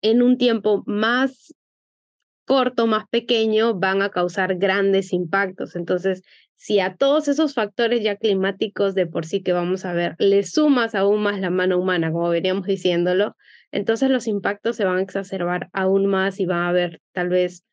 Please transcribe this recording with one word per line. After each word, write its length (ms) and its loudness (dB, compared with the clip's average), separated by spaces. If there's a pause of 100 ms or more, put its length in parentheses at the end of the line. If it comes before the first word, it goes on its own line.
en 200 4
un 160 4
tiempo 480 0
más 680 -2 (920)
corto, 420 2
más 220 0
pequeño, 640 0
van 260 0
a 80 0
causar 460 -2
grandes 580 0
impactos. 640 -2
Entonces, 480 -2 (320)
si 240 0
a 160 -2
todos 320 2
esos 260 0
factores 500 0
ya 140 -2
climáticos 760 0
de 120 0
por 180 -6
sí 180 -4
que 100 0
vamos 320 -2
a 80 -6
ver, 260 -2
le 240 4
sumas 520 2
aún 260 2
más 180 -2
la 100 -2
mano 280 2
humana, 340 0
como 180 -2
veníamos 360 0
diciéndolo, 680 0 (360)
entonces 380 0
los 180 0
impactos 480 -4
se 80 -2
van 140 0
a 40 0
exacerbar 720 -6
aún 340 2
más 320 0
y 60 0
van 140 -2
a 100 -2
haber 320 -2 (120)
tal 160 -4
vez 440 0